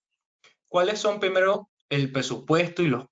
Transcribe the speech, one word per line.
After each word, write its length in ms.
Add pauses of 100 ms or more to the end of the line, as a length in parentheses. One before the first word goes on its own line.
(680)
¿Cuáles 300
son 200
primero 480 (220)
el 240
presupuesto 680
y 40
los 240